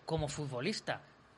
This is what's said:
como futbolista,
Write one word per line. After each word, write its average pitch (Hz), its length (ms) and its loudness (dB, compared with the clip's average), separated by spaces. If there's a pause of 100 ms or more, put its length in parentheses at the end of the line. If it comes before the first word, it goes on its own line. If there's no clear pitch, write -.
como 156 220 2
futbolista, 135 760 -2 (360)